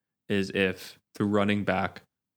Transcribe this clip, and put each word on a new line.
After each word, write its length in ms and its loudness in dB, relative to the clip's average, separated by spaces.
is 220 0
if 480 -2
the 80 -2
running 400 2
back 380 -2